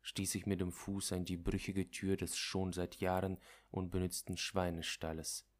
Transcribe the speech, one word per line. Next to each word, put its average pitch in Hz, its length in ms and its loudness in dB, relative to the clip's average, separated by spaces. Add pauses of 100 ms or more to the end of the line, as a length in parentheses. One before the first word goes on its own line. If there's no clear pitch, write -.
stieß - 320 -2
ich 92 100 -2
mit 95 160 2
dem 90 100 2
Fuß 98 400 -2
an 90 140 2
die 90 100 0
brüchige 92 560 0
Tür 95 240 2
des - 220 -2
schon 95 340 2
seit 87 300 -2
Jahren 92 360 4 (340)
unbenützten 90 680 0
Schweinestalles. 82 1080 -2 (140)